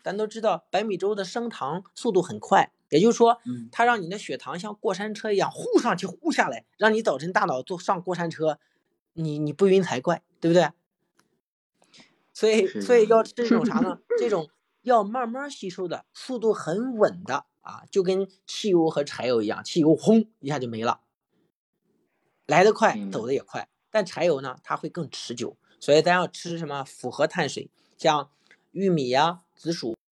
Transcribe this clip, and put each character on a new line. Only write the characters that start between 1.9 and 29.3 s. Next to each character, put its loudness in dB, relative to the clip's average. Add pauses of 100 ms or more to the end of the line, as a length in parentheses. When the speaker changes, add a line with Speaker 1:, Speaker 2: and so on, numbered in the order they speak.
Speaker 1:
速 -6
度 4
很 -8
快， 2 (180)
也 4
就 6
是 -4
说， 4
Speaker 2:
嗯。 -10
Speaker 1:
它 0
让 2
你 -10
的 -8
血 -10
糖 -10
像 -10
过 -4
山 -6
车 -6
一 0
样， 0
呼 -2
上 2
去， -8
呼 -4
下 0
来， -10 (120)
让 4
你 0
早 0
晨 -8
大 2
脑 0
坐 -10
上 -2
过 -4
山 -4
车， -2 (520)
你， -6
你 -2
不 2
晕 6
才 -4
怪， -2 (160)
对 0
不 4
对？ 6 (1600)
所 2
以， 4
Speaker 2:
是 -6
的。 -6
Speaker 1:
所 4
以 8
要 6
吃 -8
这 -2
种 4
啥 0
呢？ -2
Speaker 3:
<laughs> 0
Speaker 1:
这 0
种 -2 (340)
要 4
慢 -6
慢 -10
吸 -12
收 -8
的， -8
速 -10
度 2
很 -4
稳 4
的 -4 (160)
啊， -18
就 2
跟 0 (200)
汽 -6
油 4
和 -2
柴 -8
油 2
一 -2
样， -4
汽 0
油 6
轰 4 (140)
一 -12
下 -2
就 -6
没 -8
了， -2 (1400)
来 4
得 8
快， 2
Speaker 2:
明 -8
白。 -8
Speaker 1:
走 -6
得 -4
也 -4
快， -12 (240)
但 0
柴 -6
油 0
呢， -10
它 -4
会 -10
更 -10
持 -12
久， -10 (200)
所 2
以 8
咱 2
要 2
吃 -10
什 -10
么 -8
复 -12
合 0
碳 -4
水， -10 (280)
像 0 (420)
玉 -2
米 0
呀、 0 (140)